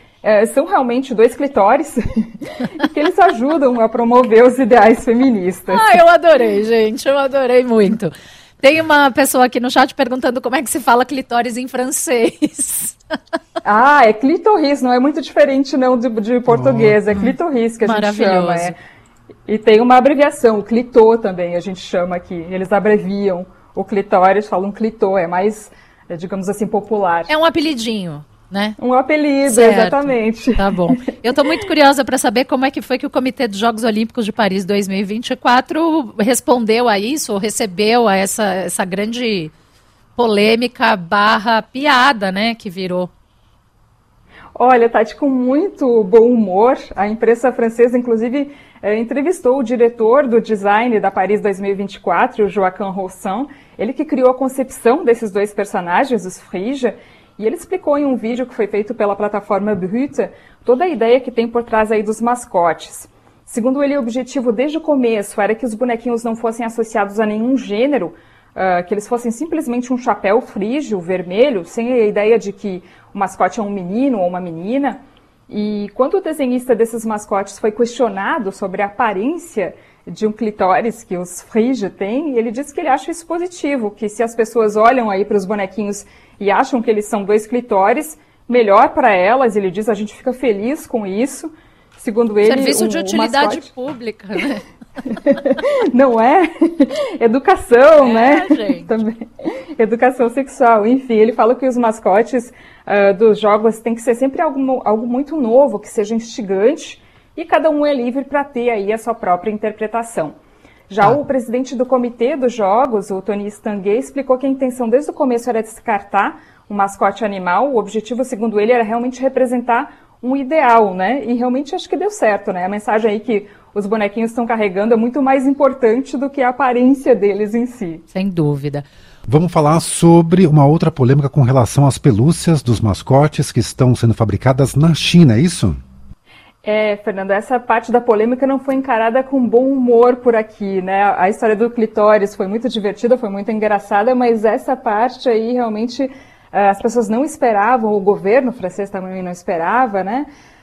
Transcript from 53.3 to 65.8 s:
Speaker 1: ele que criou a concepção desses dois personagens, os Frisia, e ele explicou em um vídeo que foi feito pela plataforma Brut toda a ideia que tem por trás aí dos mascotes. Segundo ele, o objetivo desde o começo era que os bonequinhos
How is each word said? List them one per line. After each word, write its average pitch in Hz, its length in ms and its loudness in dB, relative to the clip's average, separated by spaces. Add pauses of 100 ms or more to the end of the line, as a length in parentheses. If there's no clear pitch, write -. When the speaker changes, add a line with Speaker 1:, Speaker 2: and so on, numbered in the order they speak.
Speaker 1:
ele 233 160 -4
que 302 100 -6
criou 262 260 2
a 254 40 2
concepção 262 720 -2
desses 233 260 0
dois 208 220 -2
personagens, 196 720 -2
os 185 120 -12
Frisia, 233 600 -6 (400)
e 208 80 -10
ele 254 100 -2
explicou 311 420 -4
em 294 60 -2
um 262 140 -2
vídeo 233 280 -4
que 240 80 -20
foi 208 140 -4
feito 208 260 -4
pela 208 220 -2
plataforma 208 580 -4
Brut 196 560 -4 (360)
toda 254 180 2
a 370 60 0
ideia 240 320 2
que 254 100 -8
tem 233 160 -2
por 233 160 -4
trás 220 260 -2
aí 214 140 0
dos 214 160 -6
mascotes. 220 880 -4 (380)
Segundo 254 360 -2
ele, 285 140 0
o 285 60 -2
objetivo 247 500 -4
desde 285 260 -2
o 311 40 -4
começo 233 580 -2
era 202 160 0
que 247 100 -8
os 220 80 -4
bonequinhos 233 520 -4